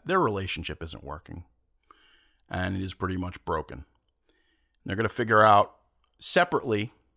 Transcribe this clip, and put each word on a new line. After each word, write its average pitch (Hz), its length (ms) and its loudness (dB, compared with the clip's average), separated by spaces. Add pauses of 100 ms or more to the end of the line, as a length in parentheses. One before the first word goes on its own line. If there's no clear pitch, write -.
their 185 160 0
relationship 95 640 -4
isn't - 180 -14
working, 80 420 -14 (1040)
and 92 280 -6
it 95 60 -6
is 92 120 -10
pretty 92 220 -6
much 90 280 -8
broken. 78 420 -6 (1000)
They're 107 100 -6
gonna 107 140 -2
figure 110 340 4
out 104 320 6 (460)
separately 120 720 0 (240)